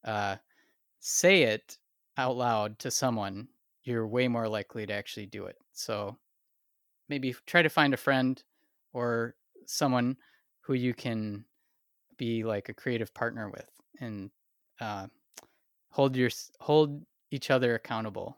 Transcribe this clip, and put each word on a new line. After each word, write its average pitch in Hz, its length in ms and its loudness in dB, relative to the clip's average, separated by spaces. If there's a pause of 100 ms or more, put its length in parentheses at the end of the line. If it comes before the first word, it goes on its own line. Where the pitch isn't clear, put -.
uh, 101 320 -2 (640)
say 180 440 6
it 110 340 0 (400)
out 127 180 0
loud 110 440 0
to 127 120 -6
someone, 107 560 -2 (360)
you're 117 220 -2
way 123 220 2
more 117 220 0
likely 107 360 -6
to 104 80 -6
actually 104 320 -8
do 98 200 -10
it. 92 100 -12 (160)
So 104 460 -6 (880)
maybe 131 220 -4
f-, 123 180 -8
try 175 140 6
to 156 80 4
find 147 240 4
a 127 40 0
friend 131 460 2 (480)
or 120 440 -2 (300)
someone 127 520 0 (420)
who - 140 -4
you 123 200 0
can 110 520 -6 (720)
be, 117 260 -2
like, 107 240 -2
a 113 60 -12
creative 117 400 -4
partner 113 360 -4
with, - 220 -16 (300)
and, 107 300 -10 (500)
uh, 101 260 -8 (840)
hold 135 260 2
your 127 100 4
s-, - 320 -6
hold 151 460 4 (260)
each 139 180 -8
other 131 240 4
accountable. 110 640 -6